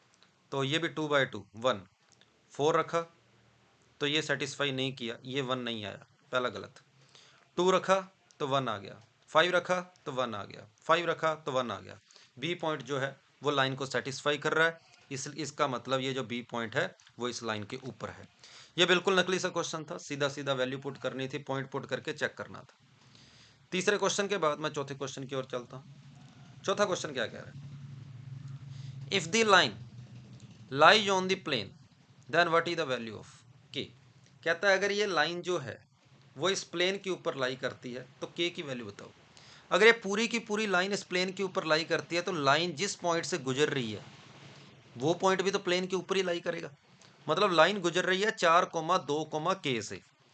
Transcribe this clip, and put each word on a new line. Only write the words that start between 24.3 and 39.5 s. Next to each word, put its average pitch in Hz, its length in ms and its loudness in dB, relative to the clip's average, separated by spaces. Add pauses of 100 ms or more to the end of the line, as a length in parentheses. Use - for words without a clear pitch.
बाद 147 220 0
मैं 151 100 -2
चौथे 139 260 -6
क्वेश्चन 139 280 -8
की 135 120 -8
ओर 131 100 -4
चलता 127 320 -10
हूँ। - 880 -20
चौथा 196 200 2
क्वेश्चन 165 280 -2
क्या 120 140 -2
कह - 120 -12
रहा - 120 -14
है? - 140 -14 (1500)
If 180 180 0
the 226 160 4
line 170 300 8 (1000)
lies 196 360 8
on 185 160 2
the 185 160 0
plane, 110 260 -2 (600)
then 165 240 4
what 165 140 4
is 170 100 -4
the 160 100 -2
value 113 300 -4
of - 160 -18 (400)
K? 127 100 -4 (600)
कहता 170 260 2
है 190 80 8
अगर 196 140 2
ये 202 140 0
लाइन 170 360 0
जो 175 160 0
है 120 200 -8 (600)
वो 160 120 0
इस 190 160 -2
प्लेन 180 320 0
के 190 120 -6
ऊपर 156 260 -4
लाई 131 200 -2
करती 127 380 -6
है 127 120 -10 (160)
तो 170 60 -6
के 170 220 -2
की 175 140 -10
वैल्यू 127 220 -8
बताओ। - 260 -14 (600)